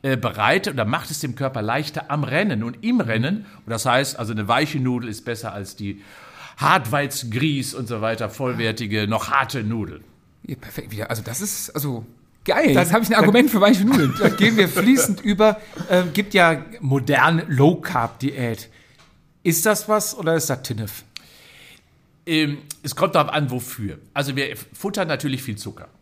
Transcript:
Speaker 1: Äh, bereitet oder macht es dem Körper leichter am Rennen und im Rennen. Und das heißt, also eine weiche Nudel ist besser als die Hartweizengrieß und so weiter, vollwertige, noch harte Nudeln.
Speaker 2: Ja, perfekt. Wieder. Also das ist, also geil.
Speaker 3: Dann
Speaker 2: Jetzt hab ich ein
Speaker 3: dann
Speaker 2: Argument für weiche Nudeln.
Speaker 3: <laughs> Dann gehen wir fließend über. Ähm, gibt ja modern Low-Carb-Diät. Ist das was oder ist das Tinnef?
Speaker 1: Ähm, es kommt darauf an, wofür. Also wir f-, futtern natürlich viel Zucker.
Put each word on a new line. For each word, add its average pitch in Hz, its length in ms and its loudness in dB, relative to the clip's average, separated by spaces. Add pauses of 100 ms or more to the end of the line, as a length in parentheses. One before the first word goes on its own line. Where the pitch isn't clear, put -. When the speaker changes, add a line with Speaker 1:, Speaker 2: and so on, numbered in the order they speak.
Speaker 1:
Äh, 135 160 0
bereitet 120 560 0
oder 120 100 0
macht 139 260 -2
es 151 100 -8
dem 135 140 -6
Körper 131 280 -4
leichter 143 480 -6
am 147 120 -2
Rennen 143 400 -2
und 117 220 -8
im 240 160 2
Rennen. 120 460 -2 (180)
Und 110 60 -12
das 113 160 -4
heißt, 131 320 2
also 117 140 -6
eine 107 140 -4
weiche 143 320 0
Nudel 123 300 -2
ist 104 160 -10
besser 113 300 -8
als 98 200 -12
die 101 280 -10 (560)
Hartweizengrieß 139 1160 -2
und 120 140 -8
so 113 140 -6
weiter, 113 260 -4
vollwertige, 110 800 -2
noch 110 220 -2
harte 135 340 0
Nudeln. 104 400 -6 (420)
Speaker 2:
Ja, 123 100 -10
perfekt. - 360 -14
Wieder. 110 180 -8
Also 110 120 -4
das 113 180 -8
ist, - 300 -8
also 135 340 -6 (400)
geil. 277 300 4
Speaker 3:
Dann 175 100 6
Speaker 2:
Jetzt 170 80 0
hab 226 100 4
ich 214 60 -2
ein 220 40 2
Speaker 3:
dann 220 80 4
Speaker 2:
Argument 233 300 6
für 220 100 2
weiche 202 240 6
Nudeln. 196 320 4
Speaker 3:
<laughs> - 40 -4
Dann - 160 4
gehen 220 200 4
wir 190 120 6
fließend 208 540 4
über. 208 360 4 (320)
Ähm, 180 220 2
gibt 202 220 -2
ja 165 280 4 (180)
modern 139 680 2
Low-Carb-Diät. 131 1200 0 (720)
Ist 165 240 0
das 208 220 0
was 214 280 0
oder 165 180 0
ist 160 160 -2
das 127 120 -4
Tinnef? 107 420 -10 (1200)
Speaker 1:
Ähm, 156 320 0 (240)
es 135 120 -8
kommt 180 200 -2
darauf 151 180 2
an, 143 180 -2
wofür. 107 480 -8 (160)
Also 139 220 -4
wir 139 160 -4
f-, - 200 -14
futtern 196 360 -4
natürlich 135 340 -4
viel 107 140 -8
Zucker. - 320 -14 (140)